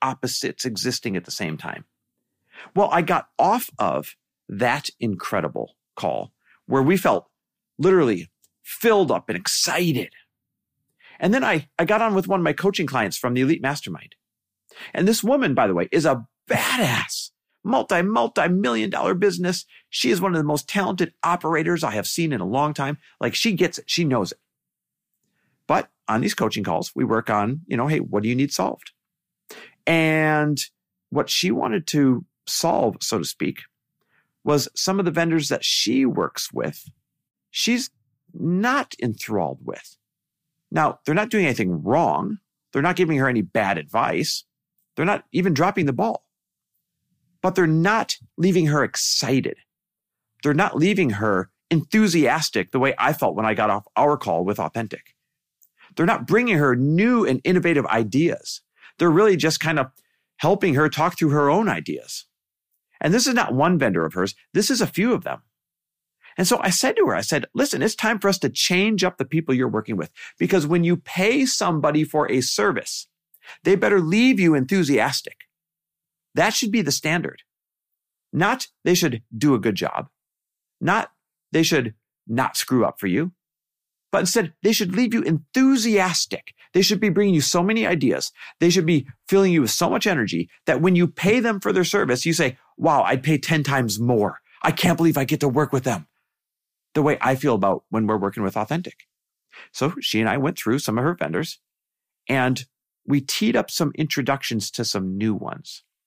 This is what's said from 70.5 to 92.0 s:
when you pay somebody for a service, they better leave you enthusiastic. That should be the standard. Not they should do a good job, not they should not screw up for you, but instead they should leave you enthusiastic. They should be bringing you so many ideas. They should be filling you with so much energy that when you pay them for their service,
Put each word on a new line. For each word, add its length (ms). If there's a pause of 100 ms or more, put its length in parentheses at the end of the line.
when 180
you 140
pay 480
somebody 580
for 280
a 100
service, 640 (560)
they 120
better 240
leave 400
you 160
enthusiastic. 880 (920)
That 220
should 160
be 100
the 100
standard. 520 (880)
Not 360 (160)
they 120
should 260 (160)
do 160
a 60
good 160
job, 340 (720)
not 300 (400)
they 100
should 320 (320)
not 320
screw 260
up 160
for 60
you, 280 (800)
but 100
instead 320 (100)
they 80
should 240
leave 180
you 80
enthusiastic. 1300 (180)
They 80
should 180
be 100
bringing 260
you 60
so 200
many 240
ideas. 460 (280)
They 120
should 160
be 200 (200)
filling 260
you 80
with 80
so 180
much 200
energy 420 (160)
that 160
when 140
you 100
pay 340
them 200
for 120
their 120
service, 420